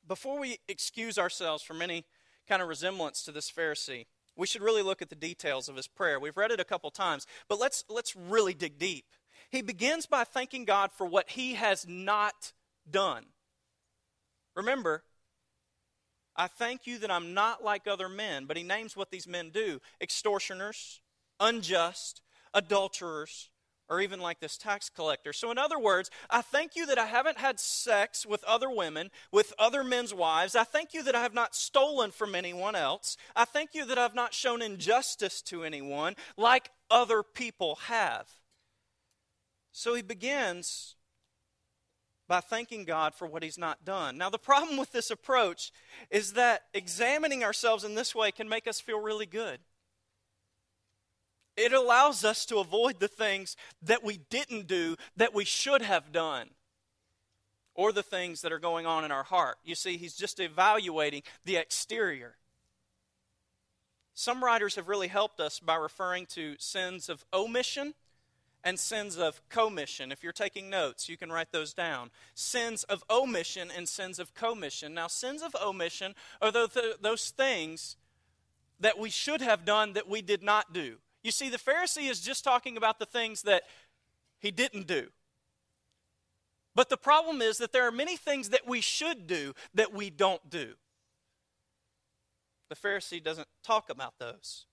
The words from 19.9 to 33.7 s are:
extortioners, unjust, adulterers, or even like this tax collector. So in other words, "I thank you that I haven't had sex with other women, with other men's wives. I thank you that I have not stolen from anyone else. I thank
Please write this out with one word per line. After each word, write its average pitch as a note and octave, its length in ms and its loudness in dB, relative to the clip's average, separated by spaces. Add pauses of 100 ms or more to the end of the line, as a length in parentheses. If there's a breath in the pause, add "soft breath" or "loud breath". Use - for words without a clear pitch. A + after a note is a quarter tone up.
extortioners, G3 1000 -4 (400)
unjust, F#3+ 800 2 (320 soft breath)
adulterers, F3+ 960 0 (400)
or E3+ 100 0
even F#3+ 220 -2
like E3+ 180 -4
this - 180 -8
tax G3+ 320 -4
collector. D3+ 440 -4
So A#3 180 -4
in A#3 60 -2
other D4+ 200 2
words, G3 320 4 (200 loud breath)
"I A#3 120 4
thank D4+ 360 0
you E4 80 -2
that C#4 120 2
I A3+ 100 2
haven't C4 300 2
had C4 220 0
sex - 680 0
with G#3 200 -4
other A#3 240 2
women, F3 420 -2 (220 loud breath)
with G#3 260 6
other A#3+ 240 4
men's B3 300 0
wives. E3+ 420 2
I A3+ 80 8
thank D4+ 300 -2
you D#4+ 100 -6
that B3+ 120 2
I A#3+ 60 4
have A#3 120 -2
not A#3 200 0
stolen C4+ 580 2
from G#3 220 -4
anyone F3+ 420 -4
else. C#3+ 420 -2 (180 loud breath)
I A#3 80 8
thank D4 320 0